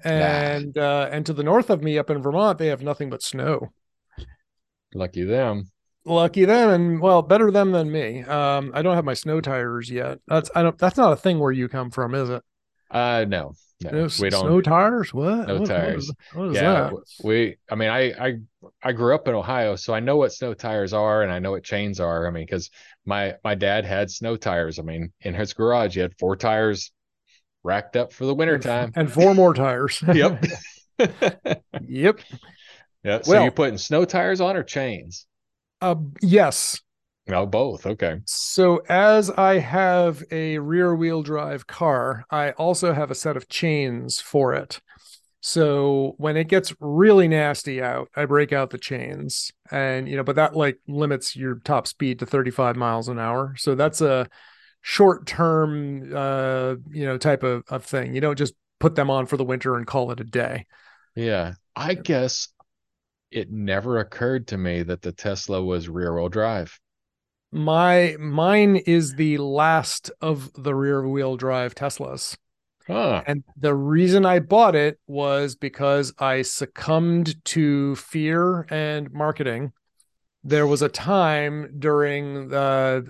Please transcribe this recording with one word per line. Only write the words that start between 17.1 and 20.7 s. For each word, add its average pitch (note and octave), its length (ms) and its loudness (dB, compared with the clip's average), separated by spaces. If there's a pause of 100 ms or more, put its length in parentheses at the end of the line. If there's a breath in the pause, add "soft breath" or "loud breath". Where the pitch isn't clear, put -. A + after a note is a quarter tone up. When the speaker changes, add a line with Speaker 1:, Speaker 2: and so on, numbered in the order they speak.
Speaker 1:
we, A2 340 0 (140)
I A2 40 -6
mean, A2 160 -2
I, B2 220 0
I, B2+ 220 -4 (480)
I C3 100 -2
grew A#2+ 220 2
up D#3 140 -2
in B2 60 2
Ohio, G#2+ 420 -2
so - 160 -6
I A2 80 -2
know C3+ 160 0
what C3+ 160 2
snow A#2+ 220 -8
tires G#2 400 -4